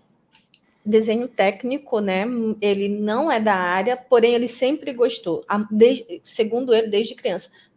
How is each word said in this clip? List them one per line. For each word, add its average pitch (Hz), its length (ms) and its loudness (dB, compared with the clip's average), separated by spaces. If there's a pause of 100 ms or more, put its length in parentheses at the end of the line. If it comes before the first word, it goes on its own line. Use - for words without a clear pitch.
(840)
desenho 220 440 2
técnico, 220 720 -2
né? 196 240 -2 (360)
Ele 202 280 0
não 208 420 -2
é 247 80 0
da 220 160 2
área, 190 420 0
porém 240 380 4
ele 240 140 0
sempre 277 440 -2
gostou. 240 560 -2
A-, 208 220 -2
desde, 214 540 2
segundo 233 500 -2
ele, 220 140 2
desde 214 260 -2
criança. 190 360 -6 (260)